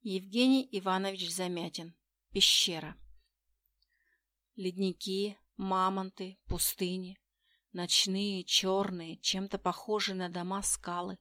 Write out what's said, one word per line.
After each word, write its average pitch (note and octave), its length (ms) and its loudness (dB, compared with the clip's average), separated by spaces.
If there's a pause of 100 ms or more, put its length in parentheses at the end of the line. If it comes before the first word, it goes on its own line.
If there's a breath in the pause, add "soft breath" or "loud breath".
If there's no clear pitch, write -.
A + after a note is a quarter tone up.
Евгений A3+ 680 4
Иванович F#3+ 580 -2
Замятин. F3 640 -4 (380)
Пещера. D#3+ 640 4 (1600)
Ледники, F#3+ 840 -2 (180)
мамонты, F#3+ 920 0
пустыни. F#3 720 -4 (540)
Ночные, F#3+ 720 0
чёрные, F#3+ 760 0
чем-то G3 400 -4
похожие G3+ 560 -2
на F#3 140 -4
дома F3+ 340 -4
скалы. F3+ 580 -4